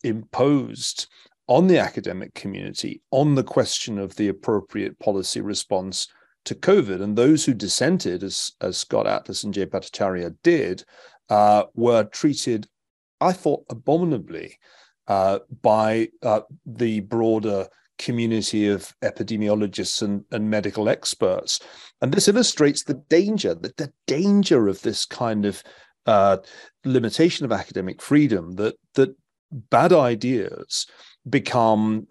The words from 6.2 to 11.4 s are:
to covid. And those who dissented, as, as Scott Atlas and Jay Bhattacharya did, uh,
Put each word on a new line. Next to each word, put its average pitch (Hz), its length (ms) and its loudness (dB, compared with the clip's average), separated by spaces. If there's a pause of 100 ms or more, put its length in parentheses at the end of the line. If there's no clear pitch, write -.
to - 80 -8
covid. 107 480 2
And 104 120 -4
those 143 300 4
who 135 100 2
dissented, 101 680 -2
as, - 380 -8
as 92 180 -4
Scott 107 280 -2
Atlas 101 380 -6
and 104 100 -6
Jay 95 120 -4
Bhattacharya 90 760 -6
did, 135 400 0 (460)
uh, 104 360 4 (100)